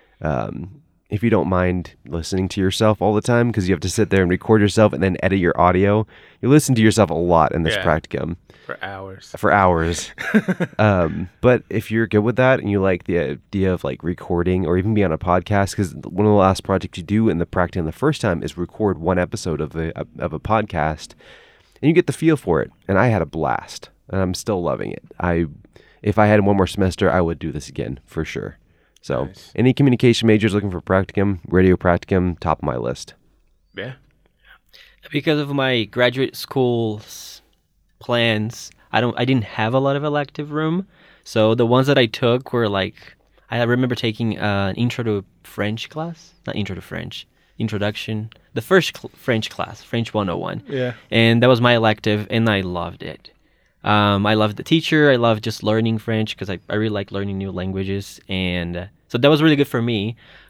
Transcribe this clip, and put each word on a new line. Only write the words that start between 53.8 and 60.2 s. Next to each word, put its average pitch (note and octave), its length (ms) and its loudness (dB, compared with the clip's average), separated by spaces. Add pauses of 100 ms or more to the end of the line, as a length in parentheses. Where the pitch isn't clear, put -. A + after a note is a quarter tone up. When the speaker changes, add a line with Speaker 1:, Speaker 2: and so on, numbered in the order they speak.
Speaker 3:
Um, G#2 420 2
I G#2+ 80 2
loved G#2+ 240 0
the - 60 -12
teacher. D#3 480 2
I C3 40 4
loved A#2 280 0
just - 200 -8
learning A2 360 0
French A2 360 -4
'cause G2 140 -10
I, F2+ 100 -8 (100)
I G2+ 60 -4
really G#2+ 140 0
like G2+ 220 -6
learning G2 260 -6
new G2 140 -6
languages. F#2+ 760 -6
And, F2+ 480 -4
uh, F2 100 -8 (220)
so - 100 -4
that C3+ 120 6
was D3+ 120 4
really D#3 140 6
good C#3 120 2
for A#2+ 140 -2
me. A2+ 360 -2 (320)